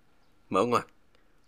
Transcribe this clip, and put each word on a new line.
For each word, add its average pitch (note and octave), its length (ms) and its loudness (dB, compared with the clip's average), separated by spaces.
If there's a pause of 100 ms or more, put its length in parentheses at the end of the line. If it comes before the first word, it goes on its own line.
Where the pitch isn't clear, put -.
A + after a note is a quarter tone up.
(500)
Mở G2 140 2
ngoặt. A#2+ 220 0 (600)